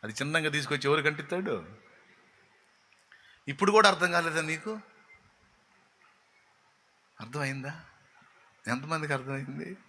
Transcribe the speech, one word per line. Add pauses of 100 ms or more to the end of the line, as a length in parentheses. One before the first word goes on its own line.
అది
చిన్నగా
తీసుకొచ్చి
ఎవరికి
అంటిస్తాడు? (1800)
ఇప్పుడు
కూడా
అర్థం
కాలేదా
మీకు? (2500)
అర్థమైందా? (840)
ఎంతమందికి
అర్థమైంది? (120)